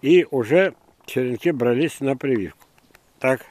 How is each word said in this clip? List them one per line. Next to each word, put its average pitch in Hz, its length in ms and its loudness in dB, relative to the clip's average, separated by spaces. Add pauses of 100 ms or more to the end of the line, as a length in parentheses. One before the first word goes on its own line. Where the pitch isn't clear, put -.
И 165 280 4
уже 143 440 0 (300)
черенки 123 460 -2
брались 127 500 0
на 135 160 -2
прививку. 117 500 -4 (520)
Так. 131 320 -2